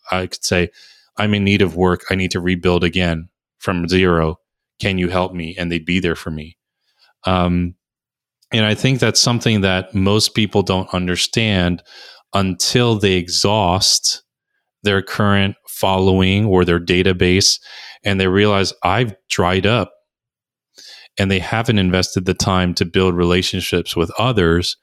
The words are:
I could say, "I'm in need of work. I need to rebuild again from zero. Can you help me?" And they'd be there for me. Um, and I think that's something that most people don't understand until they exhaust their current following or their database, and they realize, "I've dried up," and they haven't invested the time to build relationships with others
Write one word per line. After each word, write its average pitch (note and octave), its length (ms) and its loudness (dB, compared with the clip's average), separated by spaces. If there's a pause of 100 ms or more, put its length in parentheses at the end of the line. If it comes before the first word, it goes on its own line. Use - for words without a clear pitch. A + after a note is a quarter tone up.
(120)
I F#2 160 -4
could - 160 -12
say, F2 260 0 (460)
"I'm G#2 180 0
in G#2 80 0
need G2+ 200 2
of E2+ 120 -2
work. F2 360 0
I F#2+ 40 -2
need F#2 160 -2
to F#2 100 -6
rebuild F2+ 440 0
again F2 440 -2 (300)
from F2 300 -4
zero. E2+ 500 2 (400)
Can F#2+ 200 -2
you F2+ 100 0
help F#2 260 -2
me?" E2+ 240 -10
And E2+ 140 -6
they'd E2 120 -6
be F2 140 -2
there F2 160 -2
for - 160 -12
me. D#2 260 -12 (680)
Um, F2 500 0 (800)
and A2+ 120 2
I G#2+ 100 2
think C3 260 0
that's A2 180 0
something A2+ 440 0
that F#2 300 0
most G2+ 440 0
people G#2 260 0
don't F#2 320 -2
understand F2+ 880 0 (500)
until G2 640 0
they G2 180 2
exhaust F#2 1080 0 (600)
their G2 180 0
current G2 540 0 (120)
following F#2+ 760 2
or F#2 180 4
their F2 160 0
database, F2+ 800 2 (460)
and G2 160 0
they F#2+ 80 2
realize, G2 440 2 (100)
"I've G#2 320 0 (140)
dried F#2 380 0
up," G#2+ 260 0 (1300)
and G2 120 0
they F#2+ 100 2
haven't A2+ 380 0
invested F#2 460 0
the F#2 100 0
time F#2 400 0
to - 100 -2
build F#2 300 0
relationships F2 840 0
with E2 220 0
others F2+ 640 0